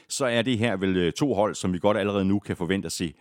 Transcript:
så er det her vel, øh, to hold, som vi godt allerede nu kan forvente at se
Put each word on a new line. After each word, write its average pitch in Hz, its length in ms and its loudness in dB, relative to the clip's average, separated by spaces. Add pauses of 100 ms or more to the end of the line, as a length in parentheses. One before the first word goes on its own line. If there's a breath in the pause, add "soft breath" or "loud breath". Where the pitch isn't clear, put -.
så - 180 -2
er 117 160 2
det 110 160 0
her 110 180 0
vel, 95 200 2
øh, 87 160 2
to 139 220 0
hold, 95 200 2
som 92 180 -2
vi 90 60 -2
godt 104 180 2
allerede 101 280 0
nu 98 140 2
kan 98 180 -6
forvente 92 300 -2
at 80 60 -8
se 82 280 -6